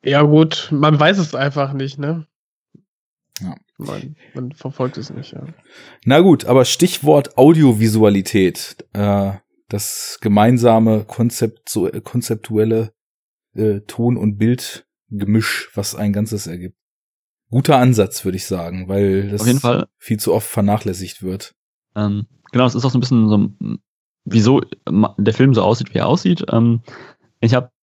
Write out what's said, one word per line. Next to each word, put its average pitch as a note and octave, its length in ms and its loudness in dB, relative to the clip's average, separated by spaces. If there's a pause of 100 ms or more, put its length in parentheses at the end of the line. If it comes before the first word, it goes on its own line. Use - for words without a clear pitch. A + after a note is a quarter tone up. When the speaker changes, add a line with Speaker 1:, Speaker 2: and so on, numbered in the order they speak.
Speaker 1:
Ja C#3 180 4
gut, D#3 480 4
man D3+ 280 2
weiß F3 200 4
es D#3 160 -4
einfach C#3 380 -4
nicht, C3+ 260 -8
ne? D#3 280 -6 (1120)
Speaker 2:
Ja. F#2 140 -12 (240)
Speaker 1:
Man, - 380 -12 (180)
man B2+ 180 -12
verfolgt C3 460 -8
es C3+ 120 -14
nicht, - 220 -16
ja. - 120 -16 (600)
Speaker 2:
Na C#3 160 4
gut, F3 260 4
aber B2+ 180 4
Stichwort D3+ 760 0
Audiovisualität, G#2+ 1400 2 (160)
äh, G2+ 400 -2 (360)
das - 520 -10
gemeinsame A2 840 2
Konzept-, - 640 -4
so, F#2+ 200 -4
äh, A2+ 120 -8
konzeptuelle, A2 920 -4 (600)
äh, G#2 320 -2
Ton- A#2+ 300 -2
und G#2 220 -4
Bildgemisch, - 1400 -4
was - 200 -8
ein G#2 180 -4
Ganzes G#2 360 -4
ergibt. F#2 280 -14 (760)
Guter B2+ 280 2
Ansatz, B2 460 2
würde F#2 120 -4
ich F#2 100 -10
sagen, F2+ 420 -8
weil G2 420 0
das G#2 120 -4
Speaker 3:
Auf A2+ 40 0
jeden B2+ 140 2
Fall. B2 260 -2 (100)
Speaker 2:
viel - 220 -6
zu - 160 0
oft G#2+ 140 -2
vernachlässigt G2+ 720 -4
wird. F#2 320 -10 (400)
Speaker 3:
Ähm, G#2 320 -4 (260)
genau, B2 120 2
das B2 100 0
ist A#2+ 100 -4
auch C3 60 2
so A#2+ 80 0
ein - 20 2
bisschen A#2+ 280 2
so, G#2+ 80 4
m-, G2 420 -4 (460)
wieso A#2 360 2 (300)
ma-, G2+ 280 0
der G2+ 160 0
Film C3 200 4
so A2+ 80 2
aussieht, A2+ 320 0
wie - 40 0
er - 100 0
aussieht. F3+ 420 0
Ähm, A#2 300 2 (600)
ich A#2 140 2
hab B2 180 -2 (100)